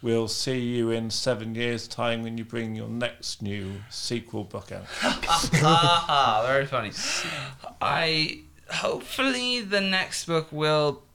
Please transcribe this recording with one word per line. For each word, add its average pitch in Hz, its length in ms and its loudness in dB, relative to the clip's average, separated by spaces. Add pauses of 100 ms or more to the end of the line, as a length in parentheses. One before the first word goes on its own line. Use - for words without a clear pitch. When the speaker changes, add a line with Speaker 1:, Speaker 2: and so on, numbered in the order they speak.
Speaker 1:
We'll 117 260 2
see 127 320 -2
you 120 320 0
in 113 200 0
seven 113 440 -2
years' 117 320 -2
time 117 380 -2
when 113 120 -6
you 113 80 -6
bring 113 300 -6
your 110 140 -8
next 117 540 -6
new 98 480 -6
sequel 117 540 -6
book - 280 -12
out. 95 140 -10
Speaker 2:
<laughs> - 140 -10
Ha, - 200 0 (320)
ha, 165 560 6
ha, 123 380 4
very 135 200 2
funny. 117 240 -2 (880)
I, 160 600 0 (280)
hopefully 247 920 0
the 202 200 0
next 190 440 0
book 160 260 0
will 151 540 2 (100)